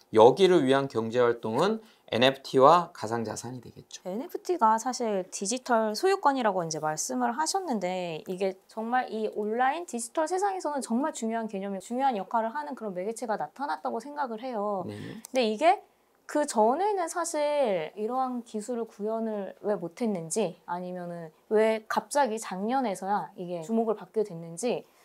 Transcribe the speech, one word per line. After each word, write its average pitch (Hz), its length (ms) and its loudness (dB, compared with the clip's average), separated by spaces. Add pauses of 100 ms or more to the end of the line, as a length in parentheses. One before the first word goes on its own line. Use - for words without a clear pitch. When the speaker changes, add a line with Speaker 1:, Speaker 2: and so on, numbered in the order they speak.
(140)
Speaker 1:
여기를 147 520 8
위한 135 220 2
경제 113 320 -2
활동은 120 640 2 (300)
엔에프티와 135 840 6
가상자산이 113 640 -6
되겠죠. - 460 -20
Speaker 2:
엔에프티가 240 720 0
사실 220 540 -2
디지털 220 640 0
소유권이라고 269 680 2
이제 156 140 -6
말씀을 233 600 -2
하셨는데 185 880 -4
이게 185 260 -2 (140)
정말 233 440 -4
이 214 240 -4
온라인 254 520 -2
디지털 269 400 -4
세상에서는 359 540 -2
정말 262 300 -2
중요한 226 360 -4
개념이 196 320 -8
중요한 254 360 -2
역할을 226 400 -2
하는 294 200 -8
그런 214 180 -8
매개체가 214 440 -6
나타났다고 233 640 -6
생각을 262 440 -6
해요. 208 440 -4
Speaker 1:
네. 104 80 -8 (360)
Speaker 2:
근데 254 200 2
이게 311 300 4 (440)
그 294 200 0
전에는 320 600 2
사실 294 880 0
이러한 247 480 -4
기술을 226 420 -6
구현을 214 760 -4
왜 208 140 0
못했는지 175 880 -2
아니면은 175 640 -8 (200)
왜 220 380 4
갑자기 226 520 0
작년에서야 202 960 -2
이게 175 240 -8
주목을 220 340 0
받게 214 300 -4
됐는지 170 600 -4 (180)